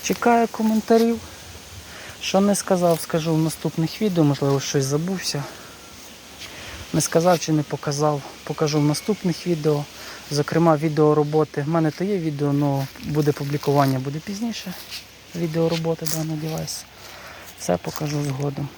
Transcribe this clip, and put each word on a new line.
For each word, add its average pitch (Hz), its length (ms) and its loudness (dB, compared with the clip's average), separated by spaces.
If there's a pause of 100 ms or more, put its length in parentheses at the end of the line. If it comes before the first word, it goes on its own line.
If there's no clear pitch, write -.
Чекаю 233 440 2
коментарів. 226 720 2 (1000)
Що 196 200 2
не 202 140 4
сказав, 175 460 2
скажу 160 340 0
в 156 40 4
наступних 160 600 -2
відео, 180 220 4
можливо, 139 360 4
щось 135 260 0
забувся. 151 580 -2 (1500)
Не 160 80 2
сказав 170 380 4
чи - 120 -2
не 151 120 4
показав, 147 580 0 (220)
покажу 151 360 0
в 147 40 4
наступних 165 640 0
відео. 151 380 0 (460)
Зокрема, 156 460 4
відео 151 380 4
роботи. 151 460 2
В 143 80 -2
мене 160 220 2
то 175 120 -4
є 202 140 0
відео, 147 320 0
але 139 380 2 (160)
буде 147 280 2
публікування, 143 680 2
буде 143 200 -4
пізніше. 208 540 -6 (640)
Відео 165 340 2
роботи 165 360 -2
даного 160 320 -2
девайсу. 160 480 -6 (720)
Все 175 180 0
покажу 147 460 -4
згодом. 143 540 -4